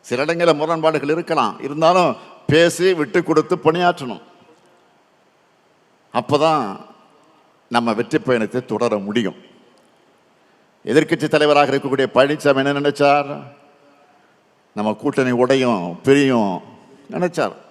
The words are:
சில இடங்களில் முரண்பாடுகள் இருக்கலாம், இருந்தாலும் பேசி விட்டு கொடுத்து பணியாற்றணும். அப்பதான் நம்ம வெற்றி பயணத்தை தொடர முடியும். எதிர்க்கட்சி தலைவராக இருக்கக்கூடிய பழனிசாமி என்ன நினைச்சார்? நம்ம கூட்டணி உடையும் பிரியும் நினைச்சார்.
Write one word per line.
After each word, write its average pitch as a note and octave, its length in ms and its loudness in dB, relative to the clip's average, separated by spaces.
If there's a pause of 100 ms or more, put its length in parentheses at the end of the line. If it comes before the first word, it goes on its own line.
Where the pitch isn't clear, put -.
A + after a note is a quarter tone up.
சில B2 200 -4
இடங்களில் E3+ 360 2
முரண்பாடுகள் D#3 520 0
இருக்கலாம், D#3 400 -2 (120)
இருந்தாலும் D#3+ 440 2 (400)
பேசி E3+ 400 4 (100)
விட்டு F3 300 -2
கொடுத்து D#3 280 2 (100)
பணியாற்றணும். E3 560 -2 (1900)
அப்பதான் C#3+ 520 0 (1040)
நம்ம A#2 280 0
வெற்றி D3 280 -2
பயணத்தை A#2+ 360 -2 (100)
தொடர A2 340 -2
முடியும். G#2 320 -4 (1500)
எதிர்க்கட்சி D#3 500 0
தலைவராக D3 380 4
இருக்கக்கூடிய C3+ 440 -2
பழனிசாமி C#3 460 2
என்ன C#3+ 180 -2
நினைச்சார்? C#3+ 500 0 (1400)
நம்ம G#2+ 280 -4
கூட்டணி C3+ 300 0 (100)
உடையும் B2 440 0 (220)
பிரியும் B2+ 440 4 (640)
நினைச்சார். E3 420 -4 (140)